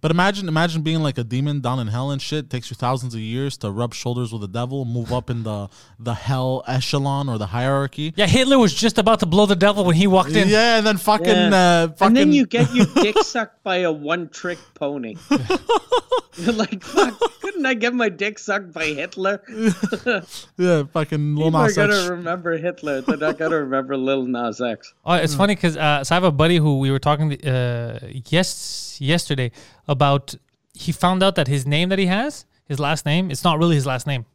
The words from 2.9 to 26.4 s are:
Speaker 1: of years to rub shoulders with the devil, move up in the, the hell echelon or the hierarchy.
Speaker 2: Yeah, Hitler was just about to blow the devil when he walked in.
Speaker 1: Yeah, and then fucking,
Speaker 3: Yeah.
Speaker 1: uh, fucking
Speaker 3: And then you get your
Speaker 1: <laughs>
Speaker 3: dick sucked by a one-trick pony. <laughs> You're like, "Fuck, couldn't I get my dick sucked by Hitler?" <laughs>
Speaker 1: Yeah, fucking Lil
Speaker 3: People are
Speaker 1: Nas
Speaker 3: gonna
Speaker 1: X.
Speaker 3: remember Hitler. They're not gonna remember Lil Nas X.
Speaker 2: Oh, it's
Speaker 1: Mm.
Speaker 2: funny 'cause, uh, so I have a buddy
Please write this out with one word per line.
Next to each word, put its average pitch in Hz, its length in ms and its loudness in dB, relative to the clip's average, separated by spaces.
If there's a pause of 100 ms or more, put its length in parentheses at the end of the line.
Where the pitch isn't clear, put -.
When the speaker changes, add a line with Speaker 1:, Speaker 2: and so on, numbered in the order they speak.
Speaker 1:
of 113 60 -8
years 123 380 -6
to 107 120 -6
rub 113 240 -4
shoulders 123 380 -4
with 110 100 -8
the 101 60 -8 (120)
devil, 131 240 -6
move 117 280 -4
up 123 180 -4
in 117 120 -4
the, 104 260 -6 (300)
the 117 160 -4
hell 131 540 -2
echelon 139 600 -2
or 113 100 -4
the 104 80 -4
hierarchy. 139 720 -2
Speaker 2:
Yeah, 202 100 2
Hitler 262 320 4
was 208 160 4
just - 240 0
about 214 220 4
to 202 60 0
blow 196 200 4
the 196 100 2
devil 196 280 2
when 175 120 4
he 190 100 4
walked 185 300 4
in. 196 120 6
Speaker 1:
Yeah, 226 300 4
and 214 80 2
then 208 120 2
fucking, 214 280 2
Speaker 3:
Yeah. 214 220 4 (360)
Speaker 1:
uh, 165 40 -2
fucking 185 200 2
Speaker 3:
And 226 80 6
then 294 160 6
you 277 140 4
get 240 280 2
your 233 120 6
Speaker 1:
<laughs> - 80 -6
Speaker 3:
dick 269 280 2
sucked - 420 -4
by 185 140 0
a 180 120 2
one-trick 160 680 -6 (160)
pony. 143 480 -6
<laughs> - 1120 -2
You're 175 160 -2
like, 214 300 -4
"Fuck, 269 320 0 (280)
couldn't 370 220 -6
I 262 100 0
get 233 200 -2
my 233 140 0
dick 202 320 -8
sucked 196 320 -6
by 160 140 -6
Hitler?" 185 600 -4
<laughs> - 0 - (1120)
Speaker 1:
Yeah, 175 240 2 (100)
fucking 147 440 -2
Lil 151 100 0
Speaker 3:
People 160 140 2
are 147 60 4
Speaker 1:
Nas 214 100 2
Speaker 3:
gonna 208 200 4
Speaker 1:
X. 180 120 0
Speaker 3:
remember 170 500 -4
Hitler. 151 440 -4
They're 147 140 0
not 147 220 -2
gonna 160 200 0
remember 135 380 -2
Lil 131 300 0
Nas 120 340 -4
X. 117 340 -6 (100)
Speaker 2:
Oh, 165 100 0
it's 160 200 0
Speaker 1:
Mm. - 20 -4
Speaker 2:
funny 202 200 2
'cause, 165 200 -2
uh, 147 260 2
so 135 100 -2
I 170 40 4
have 180 80 2
a 175 80 4
buddy 160 240 4